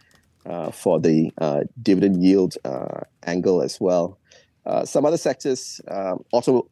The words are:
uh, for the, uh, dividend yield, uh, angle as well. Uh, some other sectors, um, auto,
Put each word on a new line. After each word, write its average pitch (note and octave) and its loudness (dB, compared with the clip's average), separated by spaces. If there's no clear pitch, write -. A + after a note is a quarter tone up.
uh, E2+ -8
for E2 2
the, D#2+ 2
uh, D2 -2
dividend F#2+ 2
yield, F#2 4
uh, - -8
angle F#2 2
as - -4
well. F2+ 2
Uh, - -2
some C#3+ 0
other E3 2
sectors, - -4
um, F#2+ -6
auto, A#2+ 2